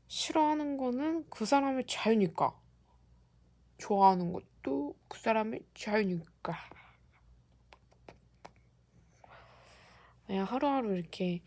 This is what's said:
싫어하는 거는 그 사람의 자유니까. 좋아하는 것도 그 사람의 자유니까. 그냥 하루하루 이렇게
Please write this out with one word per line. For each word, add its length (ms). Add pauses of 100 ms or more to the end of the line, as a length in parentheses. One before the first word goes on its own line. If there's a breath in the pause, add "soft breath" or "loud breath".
싫어하는 720
거는 520
그 160
사람의 420
자유니까. 720 (1160)
좋아하는 560
것도 640 (100)
그 120
사람의 440 (100)
자유니까. 840 (3750 loud breath)
그냥 200
하루하루 520
이렇게 500